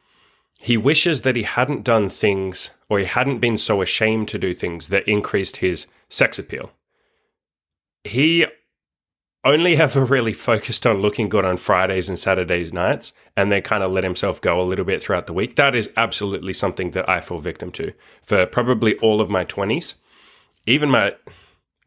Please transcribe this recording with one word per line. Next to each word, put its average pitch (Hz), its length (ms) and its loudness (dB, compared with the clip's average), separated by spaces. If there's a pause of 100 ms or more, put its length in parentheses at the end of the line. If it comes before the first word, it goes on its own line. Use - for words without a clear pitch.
(600)
he 120 160 0
wishes 139 460 2
that 123 160 0
he 107 60 -2
hadn't 127 400 -2
done 110 260 2
things 95 600 -2 (200)
or 104 100 2
he 95 60 -2
hadn't 127 340 -2
been 117 180 0
so 101 240 0
ashamed 110 460 0
to 101 100 -6
do 92 160 -2
things 85 360 -8
that 95 180 0
increased 101 500 -2
his 90 300 -2 (220)
sex - 280 0
appeal. - 360 -12 (1300)
He 156 420 2 (1000)
only 160 320 4
ever 135 300 4
really 117 280 2
focused - 520 -2
on 104 160 2
looking 104 260 0
good 98 180 2
on 92 120 0
Fridays 95 500 0
and 92 120 -6
Saturdays 87 520 0
nights 92 400 -2 (240)
and 101 160 2
then 98 120 0
kinda 98 240 0
let 95 160 0
himself 92 360 -2
go 90 220 2
a - 0 -
little 92 240 -2
bit 92 160 -2
throughout 90 240 -2
the - 80 -8
week. 98 220 -2
That 139 180 2
is 113 240 -2
absolutely 98 560 -2
something 92 380 -4
that 92 180 -4
I 90 120 0
fell 85 180 -8
victim 85 320 -8
to 82 220 -8 (280)
for 92 240 2
probably 117 540 0
all 107 200 4
of 101 120 0
my 92 120 0
twenties. 101 520 -4 (720)
Even 143 240 2
my, 101 240 2 (720)